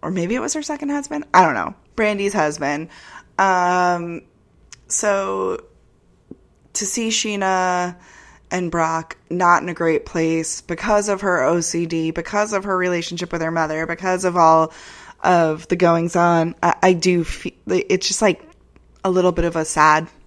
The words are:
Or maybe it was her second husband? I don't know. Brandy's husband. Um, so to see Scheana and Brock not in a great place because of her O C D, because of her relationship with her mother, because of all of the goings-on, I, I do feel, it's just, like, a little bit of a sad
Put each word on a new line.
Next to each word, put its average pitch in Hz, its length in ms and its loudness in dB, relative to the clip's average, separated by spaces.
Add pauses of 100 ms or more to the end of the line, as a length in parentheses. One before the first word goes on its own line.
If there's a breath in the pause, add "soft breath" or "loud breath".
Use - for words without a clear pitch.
Or 160 80 -8
maybe 185 260 -2
it 254 40 -2
was 285 140 -6
her 311 80 -6
second 294 280 -8
husband? 285 440 -6
I 185 120 8
don't 151 80 2
know. 95 220 -4 (200)
Brandy's 202 380 0
husband. 151 560 -2 (480 loud breath)
Um, 180 880 0 (640)
so 196 760 -2 (1080)
to - 120 -6
see 226 240 -4
Scheana 185 880 -2 (560 loud breath)
and 180 180 -4
Brock 165 480 -2 (120)
not 175 340 4
in 180 60 -6
a 170 40 -6
great 165 320 0
place 165 540 -2
because 202 480 -2
of 196 140 -2
her 180 220 2
O 165 180 2
C 170 240 -2
D, 160 260 -4
because 208 400 -4
of 196 140 -4
her 196 120 -2
relationship 175 540 -4
with 165 100 -4
her 165 100 -4
mother, 160 340 -2
because 185 400 -2
of 175 100 0
all 160 380 6 (500 loud breath)
of 165 460 2
the 175 80 0
goings-on, 170 840 2
I, 175 220 2
I 185 100 6
do 175 300 2
feel, - 300 -8 (140)
it's 185 400 0
just, - 140 -2
like, 202 200 2 (640)
a 190 60 0
little 180 220 4
bit 170 140 0
of 165 100 -2
a 160 100 0
sad 156 420 4 (200)